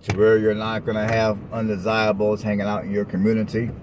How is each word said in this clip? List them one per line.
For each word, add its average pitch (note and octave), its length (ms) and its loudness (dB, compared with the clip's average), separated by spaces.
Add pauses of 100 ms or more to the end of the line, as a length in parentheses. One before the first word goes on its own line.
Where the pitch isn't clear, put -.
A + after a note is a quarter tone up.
to F#2+ 160 -2
where A2 220 6
you're G#2+ 160 2
not A2 280 -4
gonna G#2+ 240 -2
have A2 300 2 (160)
undesirables G#2+ 880 0
hanging G#2 240 -2
out G#2 180 -2
in F#2+ 60 -8
your G2+ 160 0
community. A2 640 0 (140)